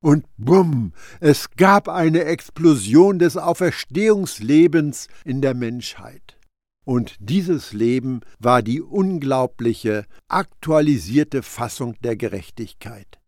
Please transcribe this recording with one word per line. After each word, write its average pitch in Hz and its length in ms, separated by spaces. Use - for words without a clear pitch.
Und 151 240
bumm, 139 560
es 151 300
gab 196 400
eine 165 360
Explosion 160 920
des 175 200
Auferstehungslebens 165 1700
in 135 180
der 131 140
Menschheit. 120 840
Und 123 320
dieses 160 540
Leben 120 460
war 120 240
die 117 180
unglaubliche, 131 1300
aktualisierte 147 1120
Fassung 120 640
der 117 120
Gerechtigkeit. 101 1120